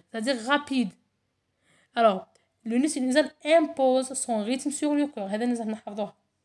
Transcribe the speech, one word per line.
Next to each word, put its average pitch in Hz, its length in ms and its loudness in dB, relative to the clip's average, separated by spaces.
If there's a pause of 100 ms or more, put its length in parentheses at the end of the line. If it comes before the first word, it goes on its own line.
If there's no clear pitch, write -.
(100)
c'est-à-dire 226 260 -2 (100)
rapide. 269 440 0 (1040)
Alors, 208 320 4 (380)
le 233 140 -2
nœud 294 100 4
sinusal 262 420 2 (140)
impose 277 680 2
son 220 280 -4
rythme 254 280 -4
sur 294 240 -2
le 294 120 0
cœur. 208 220 -8
هذا 214 180 -2
لازم 233 240 -2
نحفظوه. 208 420 -8 (320)